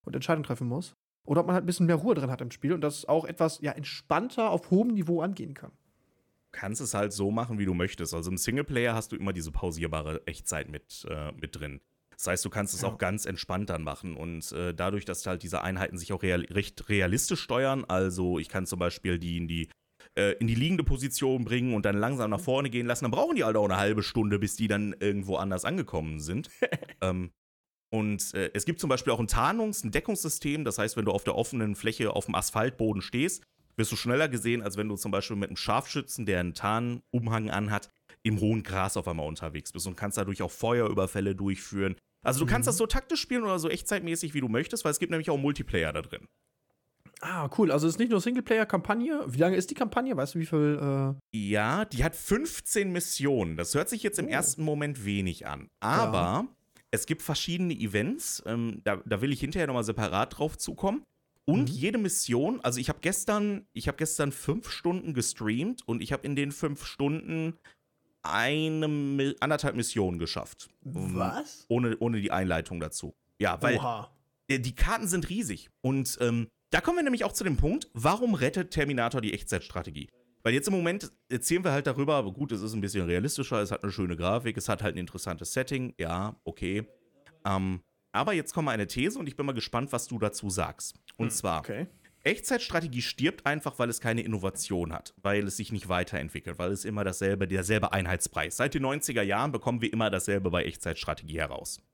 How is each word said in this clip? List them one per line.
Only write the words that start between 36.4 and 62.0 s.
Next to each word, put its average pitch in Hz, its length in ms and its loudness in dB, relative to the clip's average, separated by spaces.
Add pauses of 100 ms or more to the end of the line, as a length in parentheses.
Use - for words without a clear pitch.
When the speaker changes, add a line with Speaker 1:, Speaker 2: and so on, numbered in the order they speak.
Speaker 2:
einen 87 120 -2
Tarnumhang 113 960 -2
anhat, 104 400 -2 (340)
im 107 180 2
hohen 107 220 4
Gras 95 360 0
auf 90 100 -2
einmal 82 180 -2
unterwegs 78 460 -8
bist 90 140 -6
und 92 100 -6
kannst 104 220 -4
dadurch 101 240 -2
auch 90 80 -2
Feuerüberfälle 104 840 2
durchführen. 98 600 -2 (260)
Also 131 180 2
du 160 60 2
kannst 220 200 4
Speaker 1:
Mhm. - 40 4
Speaker 2:
das 165 60 0
so 226 100 2
taktisch - 360 0
spielen 247 220 0
oder 190 140 0
so 156 120 0
echtzeitmäßig, 170 640 -2
wie 143 80 2
du 123 60 0
möchtest, 135 360 0
weil 151 80 2
es - 60 -2
gibt 170 120 0
nämlich 160 200 0
auch 143 80 2
Multiplayer 123 560 0
da 78 80 -2
drin. - 240 -12 (960)
Speaker 1:
Ah, 165 260 -2 (100)
cool. 185 120 6
Also 147 160 4
es 160 80 4
ist - 40 -4
nicht 233 120 2
nur 208 100 6
Singleplayer-Kampagne. 233 1080 2
Wie 127 120 -2
lange 180 180 6
ist 180 140 0
die 294 40 -6
Kampagne? 247 420 0
Weißt 139 180 -2
du, 175 40 0
wie 160 80 -2
viel, 143 680 2 (180)
äh 110 60 -4
Speaker 2:
Ja, 107 480 2
die 127 180 -2
hat 165 120 0
fünfzehn 208 760 0
Missionen. 135 640 2
Das 87 180 -2
hört 147 140 2
sich 226 140 -4
jetzt 208 160 0
im - 80 -2
Speaker 1:
Oh. - 40 -6
Speaker 2:
ersten 143 320 0
Moment 147 420 -2
wenig 98 420 0
an. 71 160 -8 (200)
Speaker 1:
Ja. 104 80 0
Speaker 2:
Aber 139 580 2 (420)
es - 160 -2
gibt 160 160 -4
verschiedene 170 520 -2
Events. 113 720 -2
Ähm, 117 380 -2
da, 101 200 2
da 101 160 0
will 139 120 0
ich 120 80 -4
hinterher 160 260 0
nochmal 123 180 0
separat 104 540 0
drauf 156 200 -2
zukommen. 208 440 -2 (440)
Und 196 160 4
Speaker 1:
Mhm. 127 120 4
Speaker 2:
jede 196 240 0
Mission, 175 640 2